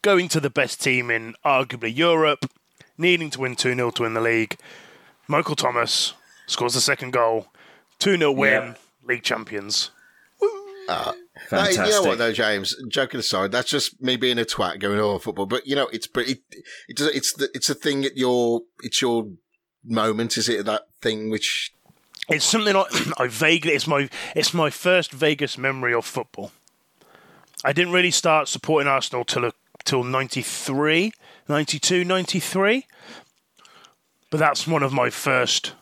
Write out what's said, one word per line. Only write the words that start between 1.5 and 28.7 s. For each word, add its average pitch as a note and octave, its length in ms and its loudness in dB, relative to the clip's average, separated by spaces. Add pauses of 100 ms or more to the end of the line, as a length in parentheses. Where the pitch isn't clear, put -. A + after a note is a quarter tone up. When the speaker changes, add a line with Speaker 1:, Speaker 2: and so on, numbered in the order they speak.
Speaker 1:
Europe, D#3 500 2 (520)
needing E3 320 2
to B2+ 100 -10
win B2+ 140 -2
two B2+ 200 0
nil B2 180 0
to A#2+ 100 -2
win A2+ 120 0
the A2+ 60 0
league. A2+ 380 0 (720)
Michael D3 260 0
Thomas A#2+ 600 0 (340)
scores A#2+ 260 -2
the B2+ 60 2
second B2+ 320 0
goal. A2+ 340 2 (540)
Two G3 160 4
nil D3+ 180 4
win, C3+ 180 4
Speaker 2:
Yeah. B2 220 0 (320)
Speaker 1:
league B2 160 -2
champions. G#2 680 -4 (1000)
Speaker 3:
Uh, - 240 -4 (380)
that, G3 200 2
you - 60 2
know G2 80 0
Speaker 2:
Fantastic. G3+ 200 4
Speaker 3:
what B2+ 140 0
though, A#2 140 2
James? G#2+ 420 0 (140)
Joking C3 320 -2
aside, G2 320 0
that's B2 180 0
just - 320 -2
me B2+ 140 0
being A#2+ 240 0
a A2+ 40 2
twat F#2+ 360 -4
going, G2+ 180 0
"Oh, G#2 220 0
football." G2+ 260 -4
But A#2 220 -2
you C#3 80 0
know, C#3 160 2
it's A2+ 160 -8
pretty. B2+ 240 -2
It, B2 60 -4 (500)
it A#2+ 80 -10
does, D3 180 0
it's - 200 -2
the, C#3 200 -4
it's C3+ 160 -2
a C#3+ 40 0
thing C#3 300 -2
at C3+ 120 -4
your, B2 460 2 (200)
it's - 180 -2
your A#2 280 0 (560)
moment, A2+ 520 0
is A2+ 120 0
it? G2+ 180 0
That A2 160 -2 (180)
thing A2 300 -2
which - 420 -4 (560)
Speaker 1:
It's D3+ 160 0
something G#3 300 2
I, F#3+ 100 6 (180)
<clears throat> D3+ 160 -4
I B2+ 100 0
vaguely. D#3 460 2
It's C3+ 120 -2
my, C#3 240 0 (240)
it's - 180 2
my D#3+ 160 2
first F3+ 440 2
vaguest C#3+ 460 0
memory B2+ 360 0
of A#2 100 2
football. - 460 -8 (1120)
I C3+ 80 2
didn't F3 200 2
really F3+ 180 4
start D#3 380 2
supporting C#3+ 400 0